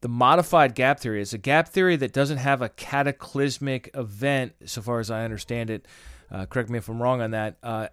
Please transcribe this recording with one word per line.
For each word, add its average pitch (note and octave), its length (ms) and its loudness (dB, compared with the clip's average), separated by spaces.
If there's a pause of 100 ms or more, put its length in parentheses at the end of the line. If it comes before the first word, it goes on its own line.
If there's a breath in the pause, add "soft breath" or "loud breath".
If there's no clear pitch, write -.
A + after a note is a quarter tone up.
the B2 60 -6
modified C3+ 640 6
gap C3+ 260 2
theory. G#2+ 220 -4
It's G2+ 120 -6
a A#2 40 -8
gap D3 320 2
theory F#3 280 4
that C3+ 140 0
doesn't C#3 260 0
have C3 260 2
a A2 60 -4
cataclysmic C#3 1200 -2
event, B2+ 600 -2 (120)
so - 160 -10
far A#2 180 -2
as A2 120 -6
I A2+ 120 -4
understand A2+ 460 -6
it. A2 160 -6 (460 soft breath)
Uh, F#2 160 -8
correct A#2 240 -4
me A#2+ 80 -4
if G#2+ 100 -12
I'm A2+ 100 -8
wrong B2 220 0
on A2+ 100 -2
that. A2 300 -4
Uh, A2 320 -6